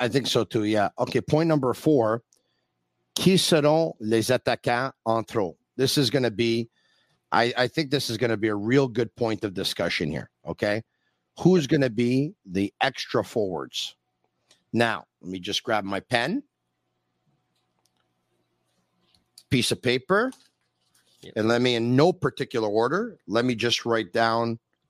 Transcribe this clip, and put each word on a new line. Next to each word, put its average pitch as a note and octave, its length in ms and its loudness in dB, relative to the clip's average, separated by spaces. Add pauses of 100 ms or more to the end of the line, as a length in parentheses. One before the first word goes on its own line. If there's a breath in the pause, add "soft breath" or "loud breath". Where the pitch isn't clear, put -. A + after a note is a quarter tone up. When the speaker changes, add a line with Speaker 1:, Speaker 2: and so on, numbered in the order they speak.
Speaker 1:
I - 20 -2
think A#2+ 200 -2
so A#2 160 2
too, G#2+ 200 -2
yeah. G#2 340 0
Okay, A#2+ 240 -2
point D#3+ 280 0
number C3 240 0
four. A#2 500 2 (920)
Qui F#3 200 4
seront D#3+ 640 2
les A2 320 0
attaquants B2+ 640 -2 (120)
entre A2+ 360 0
eux? E2+ 140 -4 (200)
This C3 220 0
is C3 120 2
gonna B2 220 0
be, A#2 380 0 (600)
I, A#2 260 2
I B2 100 2
think C#3+ 240 -4
this C#3 180 -2
is A2+ 80 -4
gonna A2+ 200 0
be G#2+ 100 -2
a G#2+ 80 0
real B2+ 320 2
good A#2 300 -4
point A2 260 -2
of G2 100 -6
discussion F2 560 -4
here, D2 220 -8 (160)
okay? G#2 360 -4 (580)
Who's F3 260 4
gonna C#3 240 2
be B2+ 420 0 (120)
the G2 360 -4
extra B2+ 420 -2
forwards? F2+ 720 -6 (760 soft breath)
Now, A2 340 0 (160)
let F2 100 -12
me F#2 80 -8
just F#2+ 240 -6
grab G#2+ 200 -2
my G2 160 -4
pen, C3 440 -2 (3000)
piece B2 220 0
of - 100 -4
paper, F#3+ 500 0 (920)
Speaker 2:
Yep. - 160 -20
Speaker 1:
and A2 100 2
let A#2+ 160 2
me, B2 100 2
in A#2 220 0
no E3 180 6
particular A#2+ 560 -4
order, D3 560 0
let A#2 200 0
me B2 100 0
just A#2 280 -2
write A2+ 300 -2
down A2+ 460 0 (300)